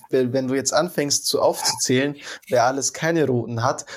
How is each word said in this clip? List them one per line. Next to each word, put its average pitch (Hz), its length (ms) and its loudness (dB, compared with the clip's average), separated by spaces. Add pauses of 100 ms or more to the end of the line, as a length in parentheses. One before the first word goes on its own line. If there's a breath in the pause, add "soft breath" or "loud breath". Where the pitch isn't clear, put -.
wenn, 127 240 2
wenn 131 140 0
du 131 80 0
jetzt 131 180 -2
anfängst 151 520 0
zu - 160 0
aufzuzählen, 143 760 0 (340 loud breath)
wer 120 160 4
alles 131 260 0
keine 160 360 0
roten 120 360 -2
hat, 143 220 -2 (120 loud breath)